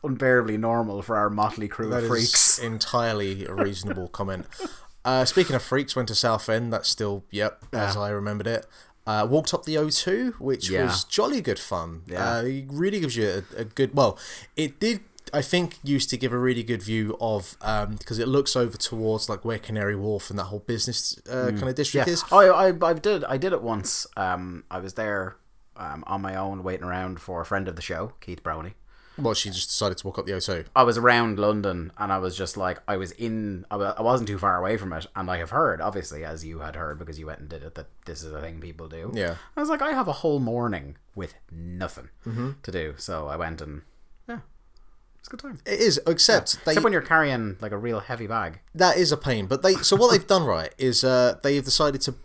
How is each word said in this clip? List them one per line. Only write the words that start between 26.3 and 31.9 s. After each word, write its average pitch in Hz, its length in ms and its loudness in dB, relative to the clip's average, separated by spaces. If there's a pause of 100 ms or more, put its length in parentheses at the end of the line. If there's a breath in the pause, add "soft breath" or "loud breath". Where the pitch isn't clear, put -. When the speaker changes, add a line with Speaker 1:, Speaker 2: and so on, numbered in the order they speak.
Speaker 1:
own, 95 300 -4
waiting 92 200 -6
around 92 360 -4
for 87 200 -8
a 82 60 -6
friend 95 220 -2
of 85 80 -8
the 85 60 -10
show, 82 380 -6
Keith - 220 -12
Browney. 80 320 -8 (440 soft breath)
Speaker 2:
Well, 120 140 0
she 104 160 -2
just 92 220 -4
decided 95 260 0
to - 100 -8
walk 95 120 -6
up - 80 -6
the 98 80 -4
O 92 60 -2
two. 87 240 -4 (120)
Speaker 1:
I 131 60 8
was 117 160 6
around 117 400 6
London, 98 580 0